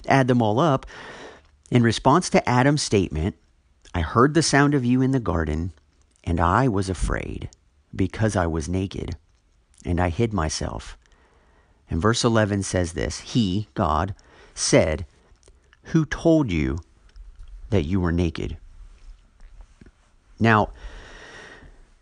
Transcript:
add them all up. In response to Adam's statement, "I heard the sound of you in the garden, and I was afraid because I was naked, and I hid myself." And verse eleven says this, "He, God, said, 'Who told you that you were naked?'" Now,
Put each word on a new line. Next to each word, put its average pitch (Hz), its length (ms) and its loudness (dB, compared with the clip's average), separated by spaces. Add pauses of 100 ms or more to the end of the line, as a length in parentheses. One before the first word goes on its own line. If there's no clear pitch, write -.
add 135 200 4
them 123 140 4
all 110 180 2
up. 147 260 2 (840)
In 120 140 4
response 131 480 2
to - 180 2
Adam's 131 320 2
statement, 85 540 0 (580)
"I 87 80 -2
heard 127 320 2
the 156 100 2
sound 143 300 4
of 135 100 0
you 127 180 2
in 131 100 2
the 135 80 0
garden, 82 540 -2 (500)
and 85 160 -2
I 98 280 4
was 95 220 -2
afraid - 600 -6 (460)
because 101 400 -2
I 87 120 0
was 80 200 -4
naked, 92 480 -6 (680)
and 85 140 -2
I 90 100 0
hid 110 240 -2
myself." - 640 -6 (920)
And 82 140 -4
verse 110 220 2
eleven 107 400 2
says 87 300 -2
this, - 260 -6
"He, 107 560 -2
God, 87 400 0 (400)
said, 85 500 0 (800)
'Who 160 200 0
told 151 480 2
you 76 280 -2 (880)
that 95 160 2
you 92 160 -2
were 85 100 0
naked?'" 85 460 -2 (1800)
Now, 110 300 4 (1300)